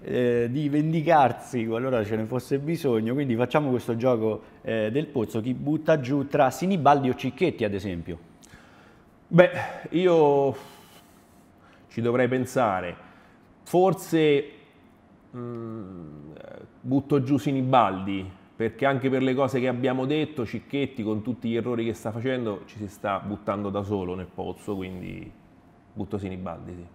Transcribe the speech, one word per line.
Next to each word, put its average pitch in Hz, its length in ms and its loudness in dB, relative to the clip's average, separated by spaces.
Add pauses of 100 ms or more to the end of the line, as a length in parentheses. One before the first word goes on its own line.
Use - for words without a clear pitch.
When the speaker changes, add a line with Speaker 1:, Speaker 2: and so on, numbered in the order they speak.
Speaker 1:
eh, 120 460 0
di 143 200 -2
vendicarsi 147 960 2
qualora 117 380 0
ce 110 100 -2
ne 110 80 0
fosse 127 360 -2
bisogno, 135 540 0
quindi 135 220 0
facciamo 131 340 2
questo 120 280 0
gioco, 110 440 2 (200)
eh, 110 280 -2
del 139 180 -2
pozzo, 110 340 -4
chi 127 120 -2
butta 151 460 2
giù 139 280 0
tra 143 220 4
Sinibaldi 143 600 4
o 123 60 2
Cicchetti 127 500 0
ad 101 80 0
esempio? 90 440 -6 (1080)
Speaker 2:
Beh, 180 220 8 (400)
io 147 680 4 (1300)
ci - 100 -8
dovrei 120 300 2
pensare, 107 680 0 (680)
forse, 165 880 2 (840)
mm, 98 960 -12 (480)
butto 135 440 2
giù 143 140 2
Sinibaldi, 101 960 2 (240)
perché 113 320 -2
anche 135 220 2
per 131 120 2
le 131 140 2
cose 131 240 0
che 123 80 0
abbiamo 127 380 0
detto, 147 400 -2
Cicchetti 123 580 -6
con 107 180 -2
tutti 117 280 -4
gli 113 60 0
errori 117 300 -2
che 113 80 -2
sta 113 180 -6
facendo 117 540 -4
ci - 120 -20
si 107 100 -8
sta 98 320 -4
buttando 101 500 -4
da 101 140 -4
solo 95 320 -2
nel 92 180 -8
pozzo, 95 420 -8
quindi 92 540 -10 (640)
butto 107 240 -8
Sinibaldi, 92 560 -8
sì. 87 220 -14